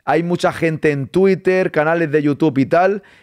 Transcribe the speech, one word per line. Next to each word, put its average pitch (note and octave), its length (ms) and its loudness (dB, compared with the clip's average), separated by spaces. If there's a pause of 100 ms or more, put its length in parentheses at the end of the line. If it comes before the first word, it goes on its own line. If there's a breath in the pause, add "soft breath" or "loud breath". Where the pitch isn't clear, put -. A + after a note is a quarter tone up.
hay D#3 180 0
mucha F3 280 -2
gente D#3 400 -2
en C#3 160 -4
Twitter, F#3 640 0
canales D#3+ 400 0
de D3+ 100 2
YouTube D3 360 0
y C3+ 80 2
tal, F3+ 380 0 (200 soft breath)